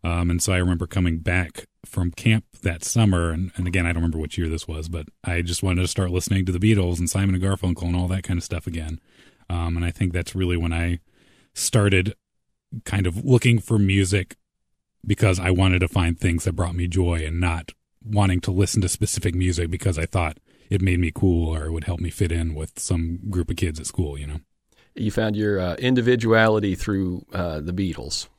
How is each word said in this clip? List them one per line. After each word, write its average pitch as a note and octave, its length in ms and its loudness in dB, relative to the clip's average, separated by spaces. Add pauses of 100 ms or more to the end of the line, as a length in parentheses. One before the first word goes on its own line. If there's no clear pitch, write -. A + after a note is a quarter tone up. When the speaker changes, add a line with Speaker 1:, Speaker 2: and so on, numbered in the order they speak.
Speaker 1:
Um, F2 280 0
and F2 100 0
so G2+ 100 0
I F2+ 60 2
remember F2+ 300 0
coming E2+ 320 0
back F2 480 -4 (180)
from F2 260 -4
camp A2 340 0 (180)
that D#2+ 200 -2
summer, F2+ 460 2
and, F2 260 -4
and F2+ 120 -4
again, F2 180 0
I E2+ 40 0
don't E2+ 120 -2
remember E2 160 0
which D#2 200 -6
year E2+ 120 -2
this D#2+ 180 -6
was, D#2+ 220 -8
but E2 180 -8 (160)
I F2 180 -2
just E2+ 200 -4
wanted F2+ 200 2
to F2+ 60 2
start F2+ 220 -2
listening F#2 360 0
to F#2 60 -2
the F2 80 0
Beatles F#2 400 4
and F2 100 0
Simon G2 260 2
and F2+ 80 0
Garfunkel F#2+ 400 0
and F2 120 0
all F2+ 120 0
that F#2 160 -2
kind F2+ 140 -2
of F2 60 -4
stuff - 220 -8
again. D#2+ 340 -8 (500)
Um, E2+ 280 -2
and F2 80 0
I F2 60 0
think F2+ 220 -2
that's F2 220 -4
really F2+ 220 0
when E2 160 0
I E2+ 260 0 (540)
started G2+ 600 2 (720)
kind G2 220 0
of F2+ 160 -4
looking A#2+ 360 6
for A2+ 180 0
music G2 580 2 (680)
because F#2+ 340 4
I F#2 120 0
wanted F2+ 280 4
to F2 80 2
find E2+ 320 0
things E2+ 240 0
that F2 100 0
brought E2+ 220 -4
me F2 120 -2
joy F2 380 0
and E2 140 -4
not E2+ 320 -2 (320)
wanting G2+ 380 2
to G2 100 -4
listen F#2+ 300 2
to F2+ 80 0
specific - 440 -2
music F2 380 0
because F2+ 260 -2
I D#2+ 80 -2
thought E2 340 -2 (300)
it G2 120 2
made F#2 180 2
me E2+ 140 2
cool E2+ 420 2
or D#2 100 -4
it D#2+ 60 -4
would D#2+ 140 -6
help F2+ 140 -4
me E2+ 100 -4
fit E2+ 220 -2
in E2 220 -2
with D#2 240 -10
some E2+ 420 -2 (100)
group F2+ 200 -2
of F2 60 -2
kids D#2+ 240 -2
at - 80 -10
school, C#2+ 300 -4
you D2 100 -8
know? D2 140 -8 (540)
Speaker 2:
You G#2+ 160 -2
found A2 240 0
your, G#2 240 0
uh, F2+ 160 -2
individuality A2+ 1000 4
through, F#2+ 580 -2
uh, E2+ 280 -4
the E2+ 100 -6
Beatles. E2+ 560 -4 (120)